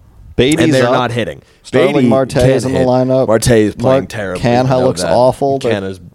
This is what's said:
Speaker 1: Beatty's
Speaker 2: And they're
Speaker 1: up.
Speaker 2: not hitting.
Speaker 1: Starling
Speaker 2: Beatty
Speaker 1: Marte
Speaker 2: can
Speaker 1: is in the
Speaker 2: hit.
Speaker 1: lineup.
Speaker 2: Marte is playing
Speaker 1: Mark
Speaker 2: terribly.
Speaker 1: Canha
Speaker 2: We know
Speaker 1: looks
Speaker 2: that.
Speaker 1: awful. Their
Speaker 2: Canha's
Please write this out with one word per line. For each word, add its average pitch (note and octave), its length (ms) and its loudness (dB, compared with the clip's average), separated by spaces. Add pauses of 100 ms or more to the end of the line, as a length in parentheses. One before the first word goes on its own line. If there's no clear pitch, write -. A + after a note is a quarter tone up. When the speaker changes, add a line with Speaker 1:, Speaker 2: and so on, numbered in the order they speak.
(360)
Speaker 1:
Beatty's D3+ 300 2
Speaker 2:
And D#3 80 2
they're C3 140 2
Speaker 1:
up. B2 60 0
Speaker 2:
not B2 180 -2
hitting. G2 320 -8 (180)
Speaker 1:
Starling - 340 0
Speaker 2:
Beatty B2+ 120 2
Speaker 1:
Marte C3 240 0
Speaker 2:
can B2+ 180 2
Speaker 1:
is C3 160 0
in C3 80 -4
the C3+ 60 0
Speaker 2:
hit. B2+ 80 0
Speaker 1:
lineup. B2+ 400 0
Speaker 2:
Marte G#2+ 240 0
is G#2+ 240 2
playing C3 280 0
Speaker 1:
Mark F#2 60 -12
Speaker 2:
terribly. F#2 320 -8
Speaker 1:
Canha A#2+ 220 0
Speaker 2:
We C3 60 -2
know B2+ 180 0
Speaker 1:
looks A#2 140 -2
Speaker 2:
that. E2+ 100 -4
Speaker 1:
awful. C3 480 0
Their B2+ 140 -2
Speaker 2:
Canha's F#2+ 260 -8 (160)